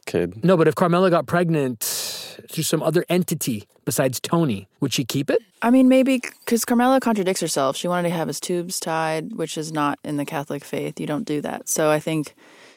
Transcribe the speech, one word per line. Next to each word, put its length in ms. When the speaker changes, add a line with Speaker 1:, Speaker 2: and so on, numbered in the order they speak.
Speaker 1:
kid. 380
Speaker 2:
No, 120
but 120
if 60
Carmela 360
got 160
pregnant 540
through 140
some 180
other 260
entity 560
besides 360
Tony, 480
would 120
she 120
keep 260
it? 100
Speaker 3:
I 80
mean, 180
maybe, 320
'cause 180
Carmela 360
contradicts 400
herself. 360
She 120
wanted 220
to 40
have 140
his 120
tubes 380
tied, 580
which 200
is 160
not 320
in 140
the 60
Catholic 400
faith. 360
You 60
don't 180
do 180
that. 260
So 220
I 100
think 340